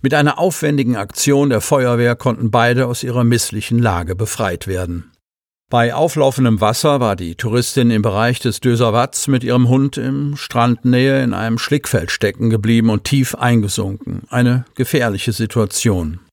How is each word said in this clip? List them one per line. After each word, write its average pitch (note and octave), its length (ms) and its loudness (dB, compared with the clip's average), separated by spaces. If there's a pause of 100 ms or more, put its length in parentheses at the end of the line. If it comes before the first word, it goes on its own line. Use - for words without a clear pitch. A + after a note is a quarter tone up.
Mit C3+ 100 0
einer D3 260 2
aufwendigen D3 560 0
Aktion C#3 540 0
der A2 140 0
Feuerwehr A#2+ 540 2
konnten A#2 340 -2
beide A#2+ 360 2
aus A#2+ 160 -6
ihrer B2 220 0
misslichen A#2 540 0
Lage F2+ 360 0
befreit G2 520 -4
werden. F2+ 440 -6 (600)
Bei A#2 240 2
auflaufendem C3+ 680 2
Wasser B2+ 400 2
war G#2+ 160 0
die E2+ 180 -10
Touristin A#2+ 560 0
im G#2+ 120 2
Bereich A2+ 360 0
des - 220 -4
Döser A#2 320 2
Watts A#2+ 340 -2
mit C3 160 2
ihrem B2 280 2
Hund C3+ 260 2
im C#3 400 -4
Strandnähe B2 880 0
in A#2 80 -2
einem A2+ 260 -2
Schlickfeld A#2 520 -2
stecken A2 400 -2
geblieben A2+ 400 2
und G#2 140 -2
tief C3+ 300 0
eingesunken. G2 920 -2
Eine B2 460 0
gefährliche A#2+ 580 -2
Situation. G2 880 -2 (120)